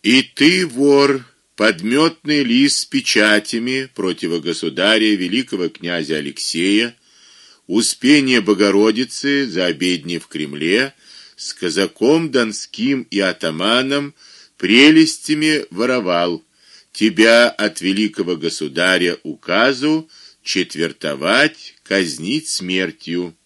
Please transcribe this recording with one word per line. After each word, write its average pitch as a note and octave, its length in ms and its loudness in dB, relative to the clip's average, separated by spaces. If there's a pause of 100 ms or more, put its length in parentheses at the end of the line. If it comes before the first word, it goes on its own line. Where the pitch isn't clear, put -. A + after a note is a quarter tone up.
«И B2+ 200 2
ты, F3 440 2
вор, C3+ 580 2 (300)
подметный C#3 880 0
лист C3 360 2
с - 80 -6
печатями A#2 1080 0
против F2 480 -4
государя G2+ 720 0
великого F#2 540 -4
князя E2 480 -6
Алексея, F#2 800 -2 (720)
Успение B2+ 720 2
Богородицы G#2+ 1040 0
за F2+ 200 -2
обедни E2+ 520 -4
в - 80 -12
Кремле, D#2+ 680 -4 (440)
с - 180 -12
казаком A2 760 0
донским A#2+ 720 -2 (100)
и G2 80 -2
атаманом A#2 920 -2 (440)
прелестями D3+ 1120 2
воровал, F2+ 720 -2 (480)
тебя A2+ 560 4
от G#2 320 -4
великого F#2+ 560 -2
государя E2 840 -2
указу C3 880 -2 (320)
четвертовать, E2 1400 -4
казнить G2+ 640 -4
смертью». F2+ 960 -6